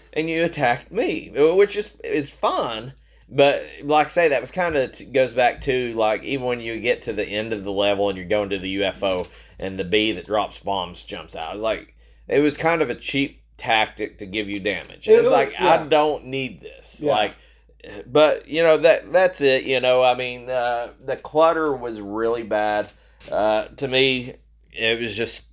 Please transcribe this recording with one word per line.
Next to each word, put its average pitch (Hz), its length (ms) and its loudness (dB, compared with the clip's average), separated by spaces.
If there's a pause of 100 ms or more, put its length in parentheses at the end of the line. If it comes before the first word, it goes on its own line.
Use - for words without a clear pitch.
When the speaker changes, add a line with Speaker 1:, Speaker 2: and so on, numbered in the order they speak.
(160)
Speaker 1:
and 160 160 -4
you 165 120 0
attacked 143 480 0
me?" 190 440 -4
Which 185 420 4
is, 208 140 -6 (120)
is 139 280 -4
fun. 135 640 -4 (320)
But 135 380 4 (180)
like 147 240 2
I - 40 -12
say, 170 180 2
that 127 140 0
was 127 80 -12
kinda 156 380 -2
t-, - 180 -16
goes 127 260 2
back 120 300 2
to, 127 320 -2
like, 107 300 0
even 127 220 -4
when 123 140 -2
you 117 180 -8
get 117 240 0
to 113 120 -8
the 101 100 -4
end 110 300 -4
of 101 100 -8
the 98 80 -6
level 101 380 2
and 92 80 -6
you're 90 80 -12
going 104 240 0
to 98 80 -4
the 92 120 -8
U 98 140 -2
F 95 180 -4
O 92 240 -2 (320)
and 95 200 -8
the 95 60 -4
bee 107 280 0
that 90 140 -8
drops 98 320 -4
bombs 92 440 -6
jumps 82 320 -14
out. 82 200 -10
It's 104 80 -10
like, 110 320 -4 (340)
it 131 120 2
was 147 180 0
kind 160 240 0
of 123 80 -2
a 117 40 -4
cheap - 480 -4 (140)
tactic 110 640 -2
to 104 80 -12
give 101 240 -6
you 101 100 -6
damage. 92 480 -6
And 220 80 8
Speaker 2:
It 240 40 6
Speaker 1:
it's - 20 2
Speaker 2:
was, 254 100 2
Speaker 1:
like, - 200 2
Speaker 2:
yeah. 160 280 2
Speaker 1:
"I 156 60 -10
don't 151 400 2
need 127 340 -8
this." - 420 -16
Speaker 2:
Yeah. 147 100 0
Speaker 1:
Like, 107 220 0 (720)
but, 143 400 4
you 156 160 -2
know, 160 160 6
that, 147 320 4
that's 180 300 4
it. 131 240 4
You 127 160 0
know, 127 220 4
I 123 120 6
mean, 123 360 -8
uh, 120 380 -2 (140)
the 131 140 -4
clutter 156 580 2
was 120 280 -8
really 113 400 -2
bad. 107 460 0 (440)
Uh, 107 340 0 (120)
to 139 100 -6
me, 127 460 0 (360)
it 113 300 -2
was 110 160 -6
just, - 360 -6